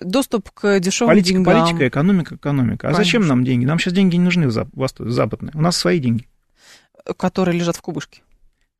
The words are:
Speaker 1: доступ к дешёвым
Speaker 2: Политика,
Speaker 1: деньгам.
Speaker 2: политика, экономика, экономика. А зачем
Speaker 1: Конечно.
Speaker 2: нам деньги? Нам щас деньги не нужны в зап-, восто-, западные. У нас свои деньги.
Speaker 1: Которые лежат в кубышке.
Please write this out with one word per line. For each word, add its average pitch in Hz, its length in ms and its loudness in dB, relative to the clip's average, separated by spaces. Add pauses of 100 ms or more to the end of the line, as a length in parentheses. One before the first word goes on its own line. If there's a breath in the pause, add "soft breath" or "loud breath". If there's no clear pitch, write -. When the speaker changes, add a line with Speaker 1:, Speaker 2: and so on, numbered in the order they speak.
Speaker 1:
доступ 220 480 -2
к 202 300 0
дешёвым 196 340 0
Speaker 2:
Политика, 185 220 4
Speaker 1:
деньгам. 175 180 4
Speaker 2:
политика, 165 340 2
экономика, 165 460 0
экономика. 139 540 -2
А - 40 0
зачем 214 300 2
Speaker 1:
Конечно. 147 140 2
Speaker 2:
нам 127 80 2
деньги? 123 200 0
Нам 156 140 0
щас 175 160 -2
деньги 185 220 4
не 175 80 4
нужны 175 240 2
в - 20 0
зап-, 113 240 -4
восто-, 131 340 -6
западные. 123 460 -4
У 156 80 -6
нас 175 160 0
свои 180 200 0
деньги. 117 280 -2 (880 soft breath)
Speaker 1:
Которые 180 420 0
лежат 170 180 -2
в - 40 -16
кубышке. - 400 -12 (600)